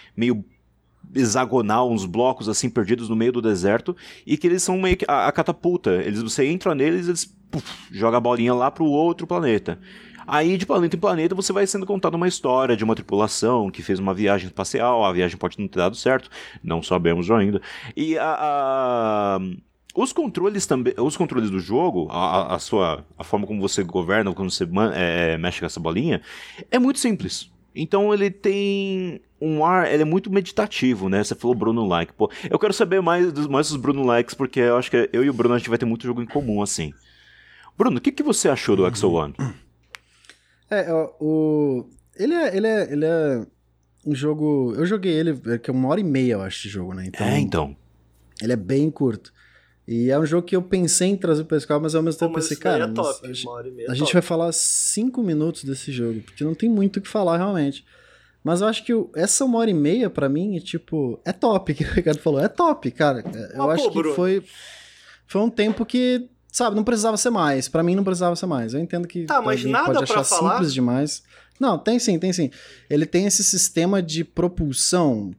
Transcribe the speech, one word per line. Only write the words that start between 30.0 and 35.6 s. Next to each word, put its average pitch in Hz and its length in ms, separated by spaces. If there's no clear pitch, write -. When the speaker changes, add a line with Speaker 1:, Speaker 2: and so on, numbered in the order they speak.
Speaker 1:
é 151 40
muito 190 240
meditativo, 175 800
né? 98 160
Você - 100
falou 117 220
Bruno-like. 104 560
Pô, - 180
eu 160 120
quero 208 120
saber 190 300
mais 175 300
dos, 147 160
mais 143 220
dos 151 60
Bruno-likes, 123 600
porque 135 240
eu 120 160
acho 123 120
que 120 240
eu 123 120
e 139 60
o - 20
Bruno, 117 220
a 120 40
gente 113 120